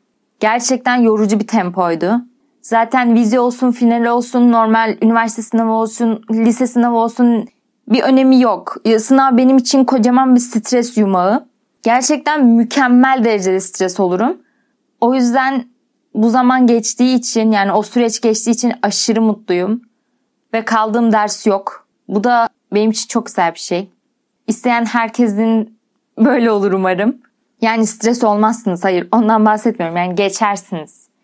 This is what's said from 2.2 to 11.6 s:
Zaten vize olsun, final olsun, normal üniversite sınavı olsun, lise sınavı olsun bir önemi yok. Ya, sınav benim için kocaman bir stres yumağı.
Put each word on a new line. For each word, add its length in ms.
Zaten 540
vize 240
olsun, 320
final 340
olsun, 460
normal 500
üniversite 400
sınavı 300
olsun, 600
lise 360
sınavı 300
olsun 500
bir 160
önemi 380
yok. 340
Ya, 140
sınav 380
benim 200
için 280
kocaman 500
bir 40
stres 580
yumağı. 500